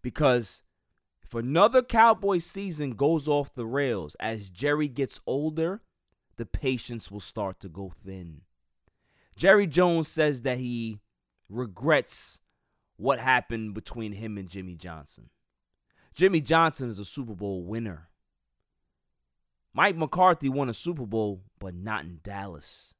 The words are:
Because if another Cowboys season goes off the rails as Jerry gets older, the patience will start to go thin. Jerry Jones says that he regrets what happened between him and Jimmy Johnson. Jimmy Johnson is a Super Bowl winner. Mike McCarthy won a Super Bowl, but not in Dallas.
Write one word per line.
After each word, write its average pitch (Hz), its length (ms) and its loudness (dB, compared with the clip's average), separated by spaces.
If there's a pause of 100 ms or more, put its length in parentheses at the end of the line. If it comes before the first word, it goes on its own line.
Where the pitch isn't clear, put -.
Because 123 600 2 (580)
if - 120 -18
another 175 480 4
Cowboys 220 640 4
season 160 460 -4
goes 143 380 2
off 143 260 0
the 117 120 -6
rails 117 520 -2
as 104 320 -6
Jerry 147 380 0
gets 131 380 -4
older, 156 560 -2 (540)
the 113 100 -8
patience - 640 -4
will 101 100 -10
start 98 400 -6
to 95 80 -12
go 90 240 -10 (120)
thin. 87 380 -12 (920)
Jerry 196 300 8
Jones 165 420 4
says 147 340 2
that 127 160 -2
he 117 400 -4 (500)
regrets 120 920 -2 (560)
what 123 220 0
happened 120 540 0
between 107 400 -8
him 104 240 -10
and 92 140 -10
Jimmy 92 240 -10
Johnson. 80 560 -16 (840)
Jimmy 175 300 4
Johnson 156 480 2
is 98 80 -10
a 101 60 -8
Super 117 300 -8
Bowl 95 300 -6
winner. 98 440 -8 (1600)
Mike 170 240 2
McCarthy 165 520 4
won 135 200 0
a 113 60 -4
Super 156 320 -6
Bowl, 101 360 -2 (160)
but 92 160 -10
not 95 300 -6
in 85 180 -16
Dallas. 98 760 -12